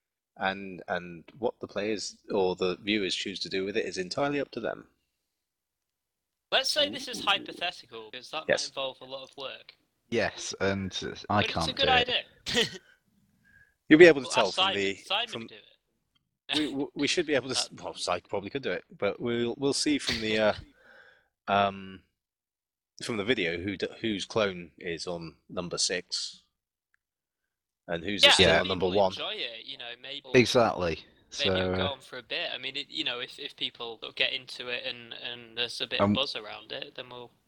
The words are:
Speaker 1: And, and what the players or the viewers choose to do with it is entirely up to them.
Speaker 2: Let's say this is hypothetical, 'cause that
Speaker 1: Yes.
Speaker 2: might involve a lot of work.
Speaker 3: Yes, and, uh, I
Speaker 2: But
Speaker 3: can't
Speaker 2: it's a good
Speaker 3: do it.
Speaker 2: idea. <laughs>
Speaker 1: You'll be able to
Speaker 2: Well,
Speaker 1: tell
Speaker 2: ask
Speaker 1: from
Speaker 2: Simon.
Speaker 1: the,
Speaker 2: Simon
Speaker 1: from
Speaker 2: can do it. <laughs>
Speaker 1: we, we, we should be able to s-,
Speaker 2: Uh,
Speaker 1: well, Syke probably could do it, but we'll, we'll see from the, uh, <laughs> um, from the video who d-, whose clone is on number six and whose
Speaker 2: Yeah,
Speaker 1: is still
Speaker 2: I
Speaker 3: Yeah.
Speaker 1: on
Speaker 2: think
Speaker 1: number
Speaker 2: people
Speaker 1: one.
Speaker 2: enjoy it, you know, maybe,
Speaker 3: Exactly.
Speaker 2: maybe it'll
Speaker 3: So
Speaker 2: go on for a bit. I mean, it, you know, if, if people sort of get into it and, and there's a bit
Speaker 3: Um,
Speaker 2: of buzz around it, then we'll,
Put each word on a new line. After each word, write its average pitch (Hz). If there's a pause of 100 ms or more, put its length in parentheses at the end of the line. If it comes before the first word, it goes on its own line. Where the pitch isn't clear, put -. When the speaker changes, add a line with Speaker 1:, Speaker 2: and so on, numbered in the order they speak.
(380)
Speaker 1:
And, 95
and 87 (160)
what 113
the -
players 107 (120)
or 92
the 90
viewers 101
choose 95
to 87
do 95
with 101
it 110
is 92
entirely 143
up 135
to -
them. 87 (1700)
Speaker 2:
Let's 254
say 294
this 285
is 220
hypothetical, 170
'cause 123
that 156
Speaker 1:
Yes. -
Speaker 2:
might -
involve 135
a 135
lot 135
of 131
work. 123 (360)
Speaker 3:
Yes, 101
and, 98 (120)
uh, - (140)
I 101
Speaker 2:
But -
Speaker 3:
can't 82
Speaker 2:
it's -
a -
good -
Speaker 3:
do 254
it. 240
Speaker 2:
idea. 220
<laughs> -
Speaker 1:
You'll 156
be 175
able 147
to 120
Speaker 2:
Well, -
Speaker 1:
tell 113
Speaker 2:
ask 92
Speaker 1:
from 185
Speaker 2:
Simon. 196
Speaker 1:
the, 98 (100)
Speaker 2:
Simon 220
Speaker 1:
from 113
Speaker 2:
can -
do 113
it. -
<laughs> -
Speaker 1:
we, 151
we, 135
we 143
should 165
be 151
able 127
to 123
s-, -
Speaker 2:
Uh, -
Speaker 1:
well, 87
Syke 90
probably 98
could 135
do 120
it, 87 (120)
but 98
we'll, 120
we'll 135
see 147
from 120
the, 110
uh, 107 (500)
<laughs> -
um, 98 (1000)
from 120
the 98
video 87
who 95
d-, 101 (140)
whose 107
clone 92
is 85
on 85 (140)
number 87
six - (1500)
and 85
whose 98
Speaker 2:
Yeah, -
Speaker 1:
is 262
still 180
Speaker 2:
I 82
Speaker 3:
Yeah. -
Speaker 1:
on -
Speaker 2:
think 92
Speaker 1:
number 95
Speaker 2:
people 92
Speaker 1:
one. 95
Speaker 2:
enjoy 160
it, 120
you 135
know, 120 (100)
maybe, 139 (100)
Speaker 3:
Exactly. 107 (340)
Speaker 2:
maybe 117
it'll 92
Speaker 3:
So 95
Speaker 2:
go 92
on 131
for 131
a 123
bit. 151
I 120
mean, 131
it, 143
you 151
know, 123
if, 123
if -
people 120
sort 135
of 135
get 127
into 127
it 123
and, 120
and 120
there's 120
a 127
bit 123
Speaker 3:
Um, 101
Speaker 2:
of 104
buzz 135
around 107
it, 143
then 127
we'll, 123 (180)